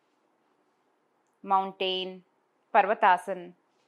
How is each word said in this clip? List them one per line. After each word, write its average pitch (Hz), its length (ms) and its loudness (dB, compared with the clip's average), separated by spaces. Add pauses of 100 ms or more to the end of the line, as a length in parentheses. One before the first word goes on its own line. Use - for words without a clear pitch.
(1400)
Mountain, 190 800 -2 (500)
Parvatasana. 190 840 0 (340)